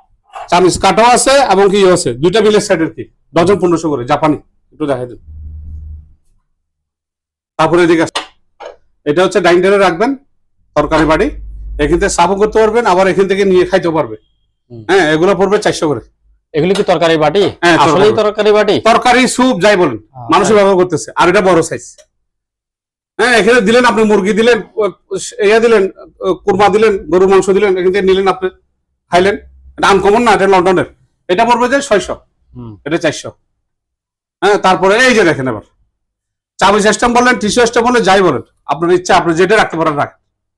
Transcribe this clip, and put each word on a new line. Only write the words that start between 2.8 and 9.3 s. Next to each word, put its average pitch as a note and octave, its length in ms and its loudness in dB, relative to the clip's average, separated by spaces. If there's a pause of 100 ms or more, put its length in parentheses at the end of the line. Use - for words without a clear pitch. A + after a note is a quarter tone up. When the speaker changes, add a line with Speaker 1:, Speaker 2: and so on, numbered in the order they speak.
Speaker 1:
আর D#3 100 -2
কি, A2+ 140 -16 (300)
ডজন F3 260 2
পনেরোশো E3 300 -2
করে, B2 160 -6
জাপানি। D3 300 0 (360)
একটু D#3 140 -8
দেখাই B2+ 200 -4
দিন। A2 120 -18 (2500)
তারপরে D#3+ 240 2
এদিকে E3 200 2
আসুন। - 200 -6 (840)
এটা D3 180 0
হচ্ছে G3 160 -2